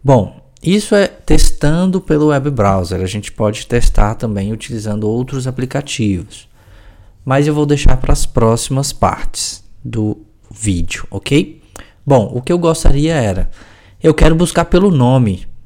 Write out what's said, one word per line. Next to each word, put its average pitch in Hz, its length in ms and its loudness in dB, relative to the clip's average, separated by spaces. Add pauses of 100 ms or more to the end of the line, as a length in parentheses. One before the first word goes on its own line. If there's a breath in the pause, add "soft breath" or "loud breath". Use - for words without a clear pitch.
Bom, 127 420 0 (160)
isso 202 320 0
é 202 140 2
testando - 880 4
pelo 151 280 0
web 147 240 0
browser. 95 500 -2
A 92 60 -4
gente 101 260 -8
pode 107 340 -4
testar 110 500 2
também 104 360 -4
utilizando 107 560 -6
outros 127 380 -4
aplicativos, 127 1000 -6 (800 soft breath)
mas 139 220 0
eu 151 80 0
vou 147 100 0
deixar 143 320 4
pras - 300 0
próximas 120 680 -2
partes - 720 -4 (180)
do 107 440 -6 (240)
vídeo, 90 600 -4
ok? 147 520 -4 (440 loud breath)
Bom, 127 280 2
o 123 80 -6
que 175 100 -4
eu 175 60 0
gostaria 160 560 2
era, 101 360 -2 (520 soft breath)
eu 160 100 4
quero 160 220 4
buscar 165 320 0
pelo 190 240 2
nome. 123 580 0 (180)